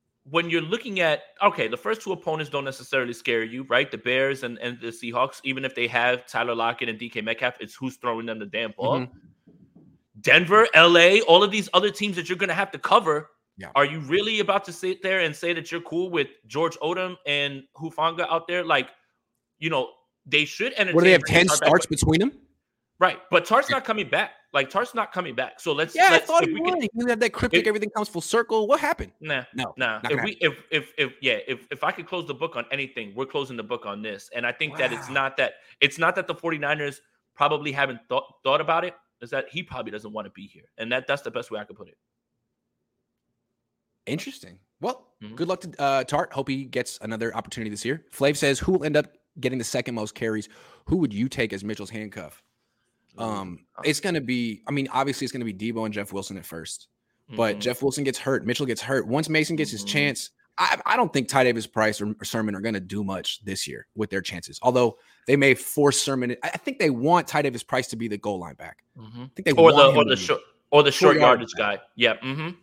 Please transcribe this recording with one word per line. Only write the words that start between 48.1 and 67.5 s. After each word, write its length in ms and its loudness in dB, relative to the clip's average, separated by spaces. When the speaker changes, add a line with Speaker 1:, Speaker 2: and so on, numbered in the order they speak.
Speaker 2:
Flav 240 2
says, 240 2
"Who 140 0
will 100 2
end 140 2
up 80 2
getting 180 -2
the 80 -4
second 300 -4
most 180 -6
carries? 360 -4
Who 120 0
would 160 0
you 160 0
take 240 -2
as 100 -8
Mitchell's 260 -8
handcuff?" 540 -12
Speaker 1:
Ooh. 60 -6
Speaker 2:
Um, 420 -8
Speaker 1:
Uh, 80 -14
Speaker 2:
it's 160 -2
gonna 180 -2
be, 480 -4
I 40 -6
mean, 200 -4
obviously 320 -2
it's 80 -6
gonna 140 -8
be 80 -6
Debo 320 -6
and 80 -6
Jeff 180 -8
Wilson 260 -10
at 80 -16
first, 440 -14
but 240 0
Speaker 1:
Mm-hmm. 80 -8
Speaker 2:
Jeff 200 -4
Wilson 220 -2
gets 160 -2
hurt. 260 -2
Mitchell 200 -2
gets 160 -4
hurt. 260 -2
Once 220 -2
Mason 260 0
gets 160 -2
his 140 -8
Speaker 1:
Mm-hmm. 40 -10
Speaker 2:
chance, 420 -2
I, 280 0
I 120 2
don't 160 2
think 160 0
Ty 160 4
Davis 200 0
Price 360 0
or, 180 -4
or 60 -12
Sermon 300 -2
are 60 -8
gonna 200 -4
do 240 -6
much 400 -6
this 240 -6
year 260 -14
with 140 -4
their 120 -4
chances. 400 -12
Although 360 4
they 100 4
may 160 6
force 480 2
Sermon, 420 -2
I, 120 -4
I 20 -8
think 200 -6
they 120 2
want 400 2
Ty 140 0
Davis 200 -4